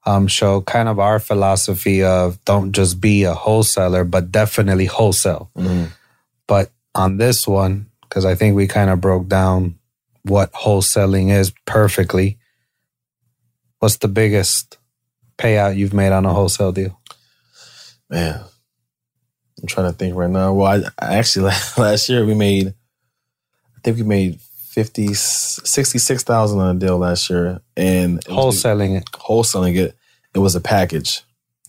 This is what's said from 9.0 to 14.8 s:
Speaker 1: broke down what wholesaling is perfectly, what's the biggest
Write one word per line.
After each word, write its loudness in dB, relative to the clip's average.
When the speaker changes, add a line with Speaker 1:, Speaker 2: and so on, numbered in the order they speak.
Speaker 1:
broke 0
down 0
what 0
wholesaling 2
is 2
perfectly, 0
what's 0
the -4
biggest 0